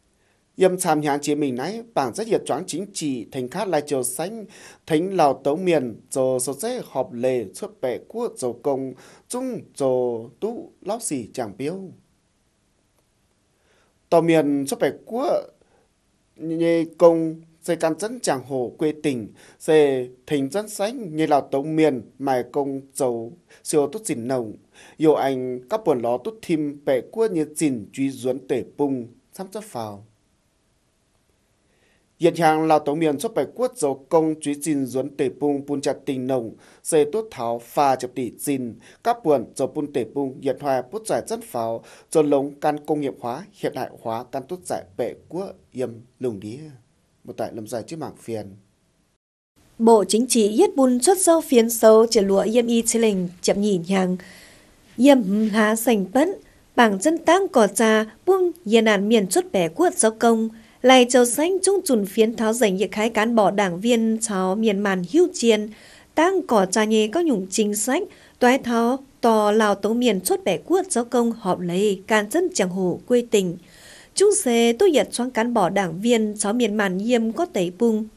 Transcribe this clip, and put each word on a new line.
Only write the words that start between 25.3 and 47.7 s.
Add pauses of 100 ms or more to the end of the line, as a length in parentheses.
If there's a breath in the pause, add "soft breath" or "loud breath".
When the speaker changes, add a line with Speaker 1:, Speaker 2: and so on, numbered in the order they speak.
Speaker 1:
các
buồn
ló
tốt
thim,
bẻ (120)
quốc
như (100)
dình
truy
duấn
tể (120)
bung, (260)
sắm
chất
phào. (2000)
Hiện
hàng
Lào
tấu
miền
xuất
bẻ (100)
quốc
dầu
công
truy
dình
duấn
tể
bung
bùn
chặt
tình
nồng, (280 soft breath)
dây
tốt
tháo
pha
chập
tỷ
dình, (300 soft breath)
các
buồn (120)
dầu
bùn
tể
bung
hiện
hoài (100)
bút
giải
dân
pháo, (280 loud breath)
dầu
lống
can (100)
công
nghiệp
hóa,
hiện
đại (120)
hóa
can
tốt
giải (120)
bẻ (140)
quốc (200)
yếm (300)
lùng
đĩa. (680)
Một
tại
lâm
giải